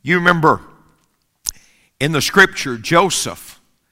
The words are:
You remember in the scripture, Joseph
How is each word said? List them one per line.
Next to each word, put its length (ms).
You 140
remember 460
in 140
the 80
scripture, 560
Joseph 840